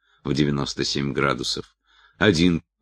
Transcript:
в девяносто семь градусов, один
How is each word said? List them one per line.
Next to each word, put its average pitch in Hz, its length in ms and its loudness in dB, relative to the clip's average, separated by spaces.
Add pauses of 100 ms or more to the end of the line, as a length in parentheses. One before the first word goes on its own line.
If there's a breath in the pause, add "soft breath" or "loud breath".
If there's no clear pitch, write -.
(220)
в 71 120 -2
девяносто 69 500 -2
семь 69 280 -4
градусов, 65 640 -4 (440 soft breath)
один 87 440 4 (200)